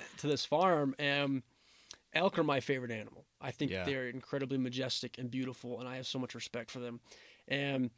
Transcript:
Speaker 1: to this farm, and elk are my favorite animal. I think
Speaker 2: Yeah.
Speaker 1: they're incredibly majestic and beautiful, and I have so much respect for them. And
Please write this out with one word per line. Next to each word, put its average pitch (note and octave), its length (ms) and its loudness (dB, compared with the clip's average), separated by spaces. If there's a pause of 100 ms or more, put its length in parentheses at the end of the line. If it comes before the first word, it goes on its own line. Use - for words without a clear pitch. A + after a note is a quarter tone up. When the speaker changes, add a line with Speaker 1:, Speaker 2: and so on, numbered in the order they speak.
(200)
Speaker 1:
to C#3+ 80 -4
this C#3+ 180 2
farm, D3+ 540 4
and C#3+ 420 2 (720)
elk F3+ 240 4
are E3 60 6
my D3 160 4
favorite B2+ 320 0
animal. A2 340 -8 (160)
I C3+ 100 -6
think C#3 200 0
Speaker 2:
Yeah. F#2+ 140 0
Speaker 1:
they're C3 240 -2
incredibly C3+ 500 -2
majestic B2+ 580 -2
and B2+ 140 -4
beautiful, B2 480 -4
and B2+ 100 -8
I C3 60 -6
have C3 120 -8
so C3+ 120 -4
much B2 160 -4
respect A#2 360 -8
for B2+ 80 -8
them. A#2+ 200 -6 (480)
And C#3 500 2